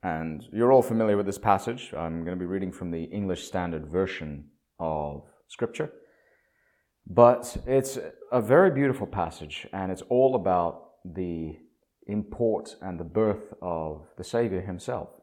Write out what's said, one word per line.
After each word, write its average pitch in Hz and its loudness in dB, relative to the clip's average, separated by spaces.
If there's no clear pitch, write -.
And 80 -6
you're 120 4
all 127 8
familiar 113 2
with 101 0
this 98 -4
passage. - 0
I'm 82 -6
gonna 87 -4
be 90 -4
reading 92 -4
from 90 -8
the 82 -4
English 95 -4
Standard 85 -4
Version 76 -4
of 76 -4
Scripture. - -4
But 120 6
it's 131 2
a 123 2
very 151 6
beautiful 131 0
passage, 85 -6
and 95 -4
it's 90 -6
all 131 4
about 90 0
the 82 -6
import 107 -2
and 90 -8
the 85 -6
birth 104 0
of 80 -6
the - -10
Savior 113 -2
himself. 101 -8